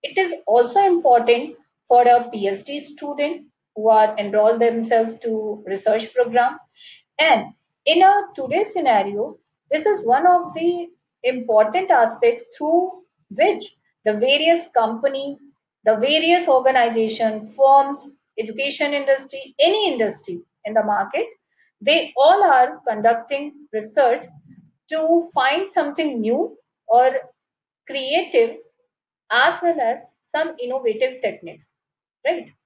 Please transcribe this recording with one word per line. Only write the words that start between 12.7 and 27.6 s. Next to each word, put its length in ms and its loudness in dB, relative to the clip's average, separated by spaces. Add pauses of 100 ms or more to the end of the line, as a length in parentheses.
which 460 -2 (300)
the 80 0
various 560 0
company, 680 -4 (460)
the 140 2
various 500 0
organization, 1000 0
firms, 760 2 (200)
education 540 -4
industry, 680 -4
any 320 2
industry 480 -6 (240)
in 100 -10
the 100 0
market, 420 -4 (560)
they 340 -2
all 280 4
are 440 2
conducting 680 -2 (200)
research 500 0 (680)
to 440 0
find 340 -2
something 540 -4
new 360 -4 (300)
or 240 4 (760)